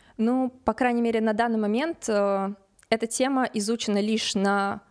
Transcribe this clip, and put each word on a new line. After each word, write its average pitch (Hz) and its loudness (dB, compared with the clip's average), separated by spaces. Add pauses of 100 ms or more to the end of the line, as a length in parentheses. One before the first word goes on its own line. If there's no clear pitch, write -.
(160)
Ну, 254 0 (160)
по 220 2
крайней 240 0
мере, 226 0
на 220 2
данный 226 0
момент, 220 -2
э, 202 0 (340)
эта 226 0
тема 262 0 (100)
изучена 214 -2
лишь 220 0
на 196 0 (100)